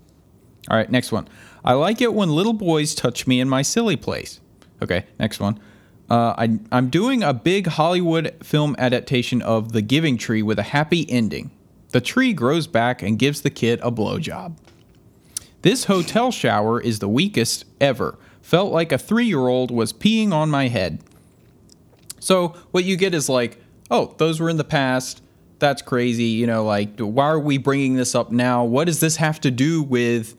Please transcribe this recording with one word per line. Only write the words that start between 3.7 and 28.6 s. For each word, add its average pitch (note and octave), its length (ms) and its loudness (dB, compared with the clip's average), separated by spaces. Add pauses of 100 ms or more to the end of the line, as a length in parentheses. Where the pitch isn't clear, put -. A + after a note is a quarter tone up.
place." - 440 -8 (420)
Okay, F2+ 220 -2 (140)
next - 220 -4
one. G2+ 180 -2 (520)
Uh, A#2 260 2
"I, A2+ 220 0 (140)
I'm B2+ 180 2
doing A3+ 320 2
a E3 100 2
big F3+ 360 0
Hollywood E3 760 0
film D3 360 0
adaptation B2 640 0
of A2 300 0
The A2+ 100 2
Giving C3 360 2
Tree A2 240 0
with G#2 160 0
a G2+ 60 -2
happy D#3 460 0
ending. A2+ 420 -2 (380)
The B2+ 120 2
tree B3+ 320 0
grows C#3+ 320 0
back A#2 360 0
and G#2 160 -2
gives C#3 220 0
the C#3 100 -2
kid A#2 320 0
a A#2+ 80 -2
blowjob. D#3 680 -6 (1040)
This - 220 0
hotel G3+ 460 0
shower A2 500 0
is A2 200 -4
the G2 80 -4
weakest B2 560 0 (160)
ever. B2+ 380 0 (240)
Felt F3+ 300 0
like D#3+ 200 0
a C3 60 0
three-year-old C3 720 0
was A2+ 220 -2
peeing G#3+ 400 2
on D#3 180 2
my C#3 180 2
head." F2+ 320 -2 (1160)
So F3 360 0 (160)
what F#3 140 0
you F#3+ 120 0
get F3+ 180 0
is D3 140 -2
like, B2 320 -2 (300)
"Oh, F#3+ 280 0
those D#3+ 220 0
were E3 100 0
in E3 60 -2
the D3 80 -2
past. C3 580 -2 (360)
That's C#3+ 240 0
crazy. A#2+ 420 0
You A2+ 220 0
know, A2+ 180 0
like, G#2 340 -2
why A#2 280 0
are D#3 140 2
we C#3+ 180 0
bringing C3+ 360 0
this B2+ 200 -2
up A#2+ 160 0
now? B2 340 2